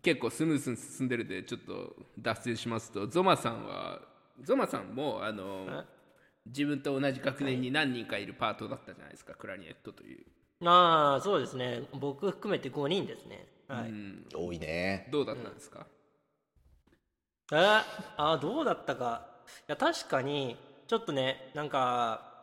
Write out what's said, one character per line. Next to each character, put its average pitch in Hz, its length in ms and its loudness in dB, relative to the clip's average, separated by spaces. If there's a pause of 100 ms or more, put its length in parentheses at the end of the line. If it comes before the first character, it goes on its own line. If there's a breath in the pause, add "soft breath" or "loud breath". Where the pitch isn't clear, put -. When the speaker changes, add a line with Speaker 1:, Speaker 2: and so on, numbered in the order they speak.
Speaker 1:
結 151 200 4
構 117 80 0
ス 156 160 0
ム 160 100 4
ー - 20 2
ズ 135 140 -2
に 113 60 -4
進 - 300 -6
ん - 20 0
で 123 80 2
る 113 80 -2
ん - 20 -14
で、 95 160 -6
ち 120 120 -6
ょ - 20 -14
っ - 40 -16
と 95 320 -10 (260)
脱 117 240 0
線 117 140 -2
し - 120 -6
ま 113 100 -2
す - 120 -12
と、 101 160 -4
ゾ 165 160 2
マ 185 120 6
さ - 160 -2
ん 104 140 -8
は、 92 360 -8 (400)
ゾ 180 140 2
マ 240 120 2
さ 120 140 -4
ん 98 140 -10
も、 120 280 -2
あ 107 80 -2
の、 95 380 -8
Speaker 2:
え？ 147 140 -8 (600 soft breath)
Speaker 1:
自 139 200 -2
分 143 160 -2
と 139 180 -2
同 139 120 2
じ 127 100 -6
学 135 240 -2
年 127 160 0
に 123 100 -2
何 143 220 2
人 117 120 -4
か 104 120 -4
い 101 80 -4
る 92 80 -10
パ 117 160 -2
ー 104 60 -2
ト 113 120 -8
だ 120 80 -6
っ - 100 -18
た 92 80 -16
じ - 60 -18
ゃ - 40 -18
な 73 60 -18
い - 20 -18
で - 60 -20
す - 80 -20
か、 - 80 -16
ク - 140 -14
ラ 98 80 -10
リ 95 80 -16
ネ 80 80 -16
ッ - 120 -14
ト 104 100 -12
と - 100 -20
い - 180 -18
う。 - 40 -20 (400)
Speaker 2:
あ 165 560 10
ー、 - 20 -8
そ 196 140 4
う - 20 4
で 120 80 0
す - 100 -10
ね。 123 260 -4 (160)
僕 143 320 -2
含 208 200 -4
め 160 80 2
て 135 100 -6
五 143 180 -2
人 165 180 2
で - 120 -10
す - 100 -20
ね。 98 200 -16 (200)
は 123 180 -6
い。 113 40 -8
Speaker 1:
う - 20 -8
ん。 101 420 -12
Speaker 3:
多 87 200 -4
い 82 60 -6
ね。 90 520 -2
Speaker 1:
ど 143 120 2
う - 20 0
だ - 80 -6
っ 127 40 -8
た 110 120 -10
ん 92 40 -14
で - 60 -20
す - 120 -20
か？ - 140 -16 (1700)
Speaker 2:
う 151 40 2
ん。 156 40 8
え？ 208 220 8 (360)
あ、 151 240 4
ど 226 200 -2
う 277 40 0
だ 208 80 2
っ - 120 -6
た 135 100 -2
か。 117 320 -4 (340 loud breath)
い - 60 -20
や、 151 100 -4
確 320 300 0
か 135 140 2
に、 139 360 -2 (300)
ち - 60 0
ょ - 40 2
っ 226 80 -2
と 165 60 -4
ね、 131 420 0
な 147 100 -4
ん 143 60 -4
か 123 640 0 (120)